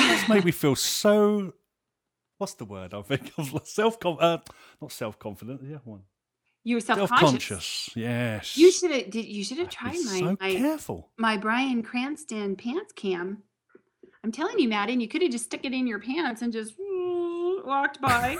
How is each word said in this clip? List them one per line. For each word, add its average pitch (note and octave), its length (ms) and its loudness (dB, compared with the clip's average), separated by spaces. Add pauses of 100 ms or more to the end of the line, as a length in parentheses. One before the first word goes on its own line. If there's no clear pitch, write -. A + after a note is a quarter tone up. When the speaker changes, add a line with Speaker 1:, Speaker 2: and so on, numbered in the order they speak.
Speaker 1:
This D4+ 200 2
made G3+ 160 6
me F3 80 4
feel C#3 240 2
so, G#3 760 4 (840)
what's - 160 -6
the A#2+ 100 -12
word F#2+ 300 -10
I G#2 80 -8
think - 340 -2
of? C#3 240 -4
<laughs> - 60 -20
Self-con-, G#3 540 0
uh, E3 180 6 (420)
not C#3 120 -14
self-confident, A2 760 -10
the D3+ 80 -12
other C3+ 100 -16
one. G#2 180 -16 (600)
Speaker 2:
You A#3 140 0
were A3+ 40 0
self-conscious. G#3+ 400 4
Speaker 1:
Self-conscious, - 760 2
yes. A#2 600 -2
Speaker 2:
You E4+ 160 10
shoulda D4+ 360 0
did, G#3+ 160 -4
you G#3 200 -6
shoulda C4 200 -6
Speaker 1:
I'd F4+ 60 -8
be - 40 -14
Speaker 2:
tried B3 180 -8 (120)
my, G3 160 -2
Speaker 1:
so F3+ 200 2
Speaker 2:
my, F#3+ 140 0
Speaker 1:
careful. B3+ 600 -2
Speaker 2:
my A3 200 2
Bryan A#3 460 0
Cranston A3+ 760 -6
pants C#4 360 -6
cam. F#3+ 500 -4 (840)
I'm A3 80 -4
telling G4+ 260 -2
you, C4 100 4
Maddie, G#3+ 260 0
you A#3 140 0
coulda E4 200 0
just A#3 180 -4
stuck D4 180 -10
it C4 80 -4
in B3+ 140 -2
your G#3 140 -4
pants C4 420 -4
and A#3+ 100 -2
just, A3 260 -8
mm, F4+ 880 -2
walked C#4 340 -2
by. B3+ 400 2